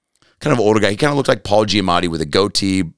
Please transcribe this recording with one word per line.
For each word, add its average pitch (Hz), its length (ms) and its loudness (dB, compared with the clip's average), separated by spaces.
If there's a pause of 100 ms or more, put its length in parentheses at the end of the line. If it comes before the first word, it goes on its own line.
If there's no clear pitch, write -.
(400)
kind 151 140 0
of 123 80 0
older 107 180 4
guy. 101 120 2
He 104 40 -4
kinda 143 200 0
looked 139 120 -2
like 123 160 0
Paul 107 220 2
Giamatti 90 420 0
with 80 140 -4
a 78 40 -2
goatee 95 580 -2 (140)